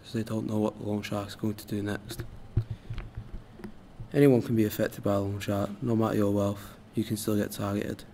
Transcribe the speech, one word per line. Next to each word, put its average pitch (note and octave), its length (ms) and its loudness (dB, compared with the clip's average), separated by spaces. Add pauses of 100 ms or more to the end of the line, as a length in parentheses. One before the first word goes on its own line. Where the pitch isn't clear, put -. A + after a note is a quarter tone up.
as - 80 -14
they A2+ 100 0
don't A2 240 -2
know G#2+ 120 2
what G#2+ 200 2
the - 80 -8
loan G#2 160 0
shark's G2+ 320 -4
going G#2+ 200 -2
to - 120 -12
do G#2 160 -2
next. - 400 -6 (1900)
Anyone C#3 300 8
can A#2+ 120 0
be A2 100 6
affected G#2+ 380 -2
by G2+ 120 2
a G2+ 60 4
loan G2+ 200 -2
shark. G2+ 300 0 (120)
No A#2 140 2
matter A2 200 2
your G2+ 160 4
wealth, G2+ 440 0 (180)
you A2 100 0
can A2 120 -2
still G#2+ 200 0
get - 160 0
targeted. G2+ 600 -2